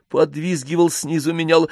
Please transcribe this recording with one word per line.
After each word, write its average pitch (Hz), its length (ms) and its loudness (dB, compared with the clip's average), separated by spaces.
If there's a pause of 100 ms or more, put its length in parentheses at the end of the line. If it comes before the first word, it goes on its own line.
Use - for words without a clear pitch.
подвизгивал 156 840 0
снизу 160 420 -4
менял. 160 380 2